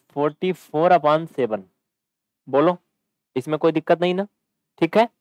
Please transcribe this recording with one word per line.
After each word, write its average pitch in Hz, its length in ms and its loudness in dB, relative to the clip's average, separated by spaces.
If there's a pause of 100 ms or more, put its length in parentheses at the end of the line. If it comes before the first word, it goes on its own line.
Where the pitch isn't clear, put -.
फ़ोर्टी 151 440 -4
फ़ोर 165 400 0
upon 156 340 2
सेवन। 107 360 -4 (840)
बोलो, 151 300 2 (580)
इसमें 151 240 -4
कोई 165 120 2
दिक्कत 160 300 0
नहीं 180 120 0
ना? 196 140 -6 (540)
ठीक 165 160 0
है, 233 100 4 (140)